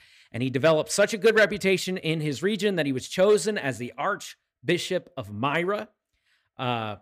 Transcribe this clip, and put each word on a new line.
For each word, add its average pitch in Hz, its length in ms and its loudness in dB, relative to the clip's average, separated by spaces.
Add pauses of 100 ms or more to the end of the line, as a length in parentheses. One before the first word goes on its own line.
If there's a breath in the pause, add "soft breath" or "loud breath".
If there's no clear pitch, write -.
(300 soft breath)
And 117 120 -6
he 131 80 0
developed 151 420 4
such 208 220 2
a 214 40 -4
good 208 200 4
reputation 190 580 0
in 160 240 -2
his 143 220 -4
region 196 340 0
that 156 80 0
he 143 80 0
was 127 160 -6
chosen 202 480 4
as 131 220 -4
the 120 180 -8
Archbishop 165 1200 -4
of 104 160 -10
Myra, 170 560 -2 (680)
uh, 117 440 -2